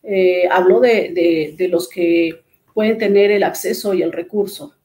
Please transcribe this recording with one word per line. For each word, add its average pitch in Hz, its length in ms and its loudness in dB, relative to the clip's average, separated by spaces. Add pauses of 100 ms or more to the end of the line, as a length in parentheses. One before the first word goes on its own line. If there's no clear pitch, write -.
Eh, 185 480 2
hablo 185 280 4
de, 226 320 2
de, 165 460 0
de 185 120 -2
los 170 200 -4
que 170 540 -2 (320)
pueden 220 240 0
tener 202 320 2
el 202 100 2
acceso 185 540 -4
y 165 80 -2
el 170 80 -2
recurso 175 720 -8